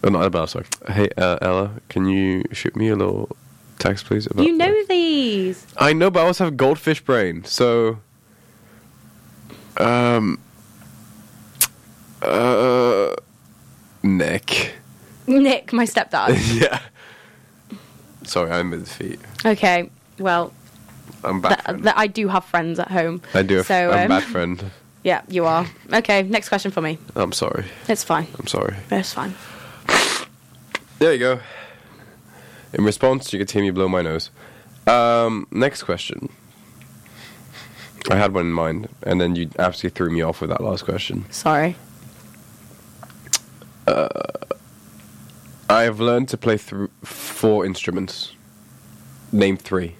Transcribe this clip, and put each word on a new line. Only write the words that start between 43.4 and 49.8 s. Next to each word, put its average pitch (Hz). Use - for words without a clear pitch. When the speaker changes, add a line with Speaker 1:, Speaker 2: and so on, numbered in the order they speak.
Speaker 1:
Uh, -
I 113
have 110
learned 120
to 110
play 113
thr-, 101
four -
instruments. -
Name 98
three. 87